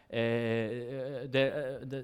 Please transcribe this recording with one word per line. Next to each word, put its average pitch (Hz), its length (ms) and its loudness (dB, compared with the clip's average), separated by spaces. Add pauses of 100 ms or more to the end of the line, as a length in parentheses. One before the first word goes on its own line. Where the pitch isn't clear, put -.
(100)
eh, 117 1200 0
det, 135 140 6
eh, 135 420 -2
det, 131 160 -4